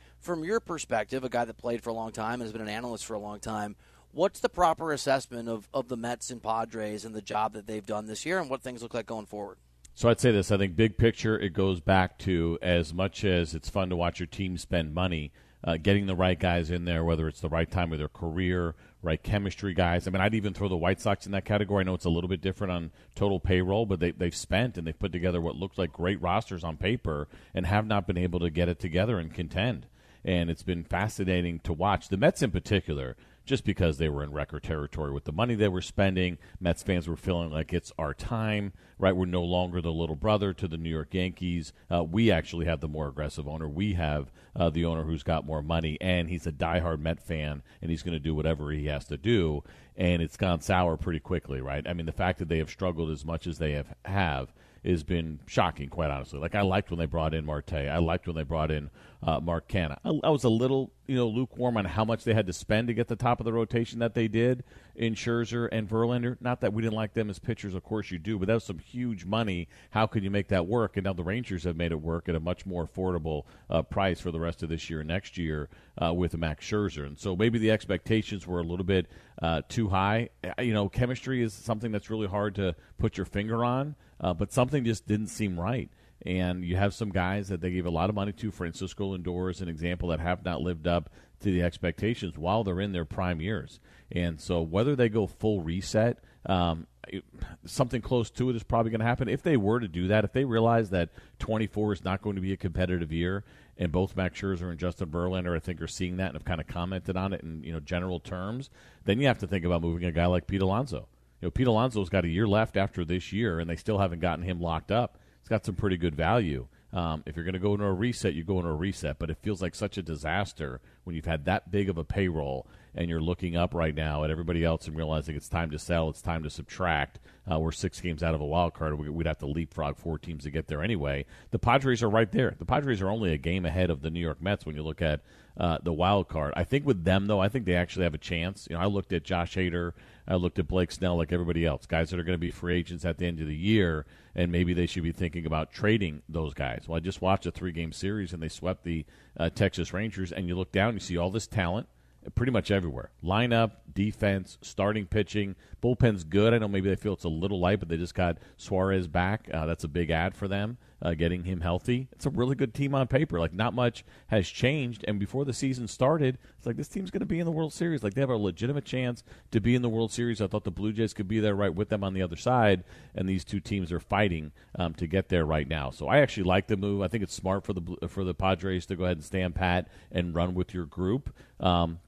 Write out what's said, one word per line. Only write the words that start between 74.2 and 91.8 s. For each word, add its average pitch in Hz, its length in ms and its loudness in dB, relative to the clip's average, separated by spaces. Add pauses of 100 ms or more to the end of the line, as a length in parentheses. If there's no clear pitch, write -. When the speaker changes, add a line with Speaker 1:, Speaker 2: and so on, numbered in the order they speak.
Speaker 2:
for 90 80 -4
the 80 100 -2
rest 82 220 -4
of 82 80 -4
this 80 220 -6
year 80 80 -4
and 76 80 -6
next 90 320 -4
year, 78 300 -2 (300)
uh, 85 140 2
with 87 240 0
Max 80 260 -4
Scherzer. 85 440 -2
And 73 100 -12
so 95 180 -4
maybe 113 220 4
the 110 140 4
expectations 104 720 0
were 87 140 -2
a 85 40 0
little 87 220 -2
bit, 92 220 4 (340)
uh, 80 260 2
too 110 220 0
high. 101 400 2 (140)
Uh, 90 180 -6
you 120 120 2
know, 104 140 2
chemistry 127 540 0
is 113 120 0
something 113 380 -4
that's 104 200 -4
really 110 160 -2
hard 101 280 0
to 95 200 0 (240)
put - 180 0
your 92 80 -2
finger 110 400 -2
on, 135 300 -2 (260)
uh, 90 140 2
but 95 180 -4
something 127 320 2
just 113 220 0
didn't 104 200 0
seem 95 320 -2
right. 107 300 -2 (360)
And 90 380 0
you 90 140 0
have 98 160 2
some 107 160 -4
guys 95 400 0
that 90 120 -2
they 90 80 0
gave 90 160 0
a 87 60 0
lot 82 180 2
of 107 60 0
money 101 160 -2
to, 107 180 -6
Francisco 95 640 -6
Lindor 90 360 -2
is 90 100 -6
an 92 60 -6
example, 87 420 -2
that 80 100 0
have 87 240 0
not 87 180 -2
lived 82 260 -2
up 85 240 2 (300)
to 104 100 0
the 90 100 4
expectations 87 760 -2